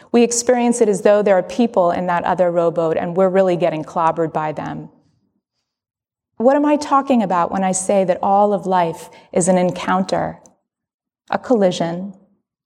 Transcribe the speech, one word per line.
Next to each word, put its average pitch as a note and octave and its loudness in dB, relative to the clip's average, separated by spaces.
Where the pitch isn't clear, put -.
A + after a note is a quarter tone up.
We A#3+ 4
experience A#3+ 0
it G#3+ 4
as G3+ -2
though G#3 4
there G3 4
are F3+ 2
people G3 0
in F3+ -4
that F3 -2
other F3+ 0
rowboat E3+ 0
and E3+ -4
we're F#3+ 2
really F#3 2
getting D#3 -2
clobbered D#3+ -2
by D#3 -4
them. D3+ -12
What C4 4
am D4 2
I D4 4
talking C#4 0
about F3 -2
when F#3+ -2
I F#3 0
say G3 0
that F3+ 0
all G3+ 2
of F#3+ -4
life F3 -2
is F3+ 0
an F#3 2
encounter, F3+ -2
a - -2
collision F#3 -2